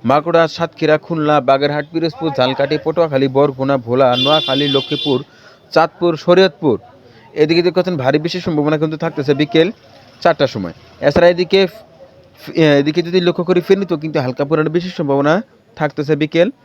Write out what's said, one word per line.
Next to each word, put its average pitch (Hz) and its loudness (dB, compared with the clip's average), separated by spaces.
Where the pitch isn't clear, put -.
মাগুরা, 156 2
সাতক্ষীরা, 160 -2
খুলনা, 151 -2
বাগেরহাট, 143 0
পিরোজপুর, 160 -4
ঝালকাঠি, 135 0
পটুয়াখালী, 156 0
বরগুনা, 135 0
ভোলা, 123 0
নোয়াখালী, 139 0
লক্ষ্মীপুর, 139 -2
চাঁদপুর, 165 0
শরীয়তপুর 175 2
এদিকে 156 2
দেখতে 175 0
পাচ্ছেন 180 -2
ভারী 135 0
বৃষ্টির 165 -6
সম্ভাবনা 151 0
কিন্তু 156 -4
থাকতেছে 151 -2
বিকেল 151 2
চারটার 147 0
সময়। 90 -8
এছাড়া 156 4
এদিকে 180 2
ফ-, - -18
এদিকে 151 0
যদি 170 -2
লক্ষ্য 175 -2
করি 175 0
ফেনীতেও 190 0
কিন্তু 156 -6
হালকা 127 -4
পরিমাণে 156 0
বৃষ্টির 175 -4
সম্ভাবনা 139 0
থাকতেছে 151 -2
বিকেল 156 0